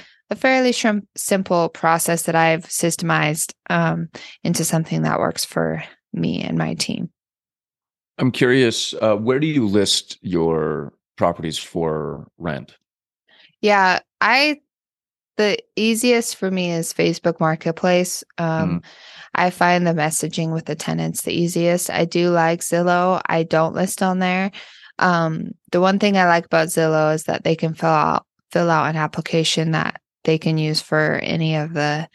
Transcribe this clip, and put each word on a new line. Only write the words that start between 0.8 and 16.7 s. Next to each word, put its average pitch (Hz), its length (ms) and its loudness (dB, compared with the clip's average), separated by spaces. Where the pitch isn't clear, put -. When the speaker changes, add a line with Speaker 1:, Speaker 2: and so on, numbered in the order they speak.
Speaker 1:
simple 180 540 0
process 165 540 0
that 165 120 -2
I've 165 300 2
systemized, 160 880 -2
um, 165 400 0
into 170 220 -2
something 160 380 -2
that 156 160 0
works - 260 -2
for - 360 -4
me - 300 -4
and - 160 -4
my 165 160 -2
team. - 360 -6
Speaker 2:
I'm 127 140 2
curious, 127 680 2
uh, 110 140 4
where 120 240 0
do 160 80 0
you 143 180 2
list 101 560 0
your 80 720 -2
properties 82 420 -2
for 78 680 -6
rent? 76 380 -10
Speaker 1:
Yeah, 196 380 2
I, 277 400 2
the 208 200 2
easiest 226 600 2
for 190 160 -4
me 180 200 -2